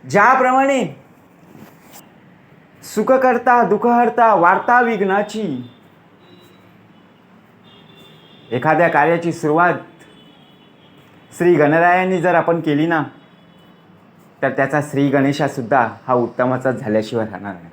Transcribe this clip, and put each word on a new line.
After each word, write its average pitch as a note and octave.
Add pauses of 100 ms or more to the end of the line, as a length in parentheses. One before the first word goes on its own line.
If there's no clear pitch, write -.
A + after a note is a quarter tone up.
ज्याप्रमाणे B3+ (1800)
सुखकर्ता, A#3+
दुःखहर्ता, A3+
वार्ता F#3+
विघ्नाची, G3+ (2750)
एखाद्या D#3
कार्याची E3
सुरुवात E3 (1600)
श्री F3
गणरायांनी F3
जर F3+
आपण E3+
केली D3+
ना, E3 (1400)
तर C3+
त्याचा C3+
श्री C#3
गणेशासुद्धा C3+ (180)
हा B2+
उत्तमाचा B2+
झाल्याशिवाय A2
राहणार G2
नाही. E2+